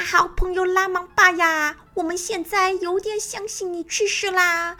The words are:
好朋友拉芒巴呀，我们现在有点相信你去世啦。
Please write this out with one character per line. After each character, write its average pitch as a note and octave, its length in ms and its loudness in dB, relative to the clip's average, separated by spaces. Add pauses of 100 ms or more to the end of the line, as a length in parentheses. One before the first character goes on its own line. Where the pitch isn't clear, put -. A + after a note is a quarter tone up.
好 F4 240 2
朋 F4+ 260 0
友 F#4 100 0
拉 F#4 240 2
芒 F4+ 260 -4
巴 F#4 180 6
呀， D#4+ 440 0 (180)
我 F#4 80 -2
们 E4+ 140 -4
现 F#4 260 -6
在 F#4+ 300 0
有 F#4 280 -2
点 G#4+ 180 -4
相 G#4+ 280 -8
信 F#4+ 260 -6
你 F4 120 -6
去 - 220 -2
世 G4+ 240 -2
啦。 F4 500 2